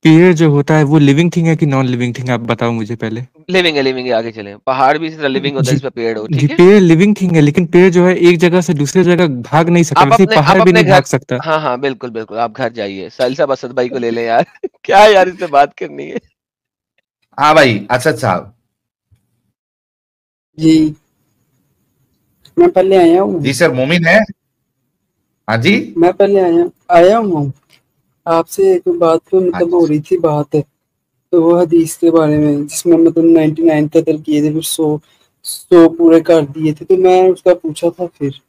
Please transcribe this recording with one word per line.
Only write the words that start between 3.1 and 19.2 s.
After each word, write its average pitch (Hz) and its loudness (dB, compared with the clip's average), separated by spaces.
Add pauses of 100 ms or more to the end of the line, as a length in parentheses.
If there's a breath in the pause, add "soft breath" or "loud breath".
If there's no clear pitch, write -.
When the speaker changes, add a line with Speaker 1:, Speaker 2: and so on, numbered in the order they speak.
Speaker 2:
Living 175 -2
है, 139 -2
living 127 -4
है, 127 -4
आगे 113 -4
चलें। 104 -16
पहाड़ 135 0
भी 160 -8
इस 160 -12
तरह 147 -4
living 135 -4
होता 135 -2
है, 127 -4
Speaker 1:
जी, 147 0
Speaker 2:
इस 131 -6
पर 135 -8
पेड़ 113 -6
हो, 107 -10
Speaker 1:
जी, 147 -2
Speaker 2:
ठीक 147 0
है? 320 -6
Speaker 1:
पेड़ 190 6
living 180 2
thing 180 -2
है, 165 2
लेकिन 147 0
पेड़ 185 4
जो 175 2
है 185 0
एक 175 2
जगह 175 2
से 175 -2
दूसरे 147 0
जगह 175 2
भाग 143 -2
नहीं 175 2
सकता, 147 0
Speaker 2:
आप 180 4
Speaker 1:
वैसे 190 4
ही 185 4
Speaker 2:
अपने, 220 0
Speaker 1:
पहाड़ 151 2
Speaker 2:
आप 196 4
Speaker 1:
भी 190 2
Speaker 2:
अपने 185 4
Speaker 1:
नहीं 175 2
Speaker 2:
घर, 180 0
Speaker 1:
भाग 185 4
सकता। 127 -6
Speaker 2:
हाँ, 156 -2
हाँ, 127 -6
बिल्कुल, 127 -8
बिल्कुल, 110 -10
आप 113 -6
घर 123 -6
जाइए, 98 -10
साहिल 131 -4
साहब, 143 -2
असद 127 -8
भाई 127 -4
को 135 -8
ले 117 -4
लें 117 -6
यार। 117 0 (180)
<laughs> - -16
क्या 208 4
यार, 190 4
इससे 180 -10
बात 143 0
करनी 143 -14
है। 160 -12 (1200)
Speaker 3:
हाँ 151 2
भाई, 117 2
असद 127 -2
साहब। 90 -6 (2000)